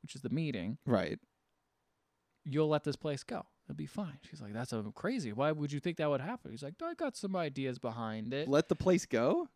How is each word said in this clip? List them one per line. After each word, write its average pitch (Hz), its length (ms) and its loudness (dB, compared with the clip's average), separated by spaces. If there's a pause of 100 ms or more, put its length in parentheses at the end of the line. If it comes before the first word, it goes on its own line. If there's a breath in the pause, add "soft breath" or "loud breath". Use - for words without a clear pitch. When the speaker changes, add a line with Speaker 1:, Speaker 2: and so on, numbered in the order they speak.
Speaker 1:
which - 140 -14
is 135 80 -10
the 139 80 0
meeting, 135 560 2
Speaker 2:
Right. 95 320 4 (1300)
Speaker 1:
you'll 151 220 4
let 151 160 4
this 143 120 2
place 143 280 -4
go. - 220 -6 (220)
It'll - 100 -8
be 151 80 -6
fine." 147 320 -6 (100)
She's - 140 -14
like, 104 120 -10
"That's 120 180 -4
so 104 240 -2
crazy. 185 380 -2
Why 139 180 4
would 147 200 0
you 147 80 -2
think 170 180 -2
that 151 120 2
would 139 120 4
happen?" 220 280 -8
He's 117 140 -10
like, 143 200 -10
"I 339 120 -4
got 294 200 -2
some 190 200 -4
ideas 135 420 0
behind 113 560 -2
it." 143 140 0
Speaker 2:
Let 143 200 -2
the - 80 4
place - 300 4
go? 147 500 2